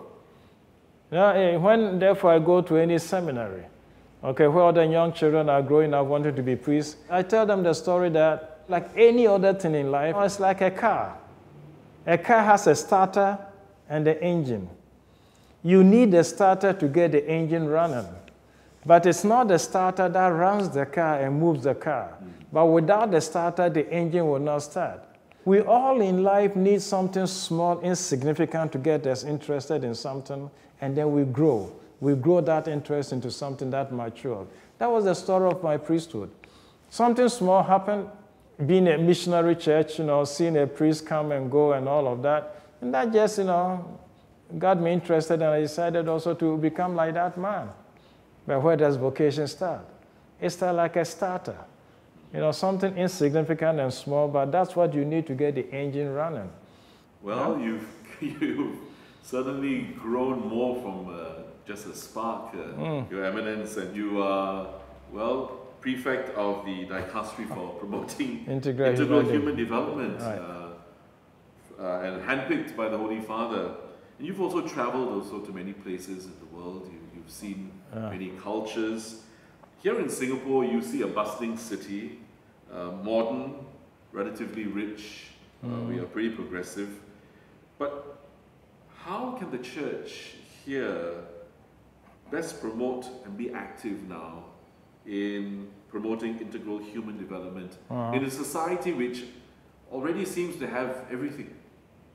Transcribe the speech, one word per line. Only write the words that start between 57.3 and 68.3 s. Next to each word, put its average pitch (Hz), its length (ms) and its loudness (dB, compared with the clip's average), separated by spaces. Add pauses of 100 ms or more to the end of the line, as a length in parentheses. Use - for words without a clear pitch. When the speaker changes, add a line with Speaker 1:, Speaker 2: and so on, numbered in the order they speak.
Speaker 1:
Yeah? 120 80 -6
Speaker 2:
you've, 107 220 -6 (320)
<laughs> - 0 - (220)
you've 123 340 -4 (460)
certainly 135 640 -6 (120)
grown 120 480 -4
more 120 320 -4
from, 92 280 -10
uh, 82 340 -12 (240)
just 101 200 -14
a - 80 -14
spark, - 600 -10
uh, 90 40 -10 (220)
Speaker 1:
Mm. 135 300 -6
Speaker 2:
Your 95 160 -6
Eminence, 107 500 -6
and 95 180 -8
you 101 280 -2
are, 98 460 -2 (440)
well, 123 460 -6 (240)
prefect 127 520 -4
of 98 300 -4
the 92 220 -8
dicastery 95 640 -10
for - 260 -10
Speaker 1:
<laughs> - 40 -14
Speaker 2:
promoting 110 720 -8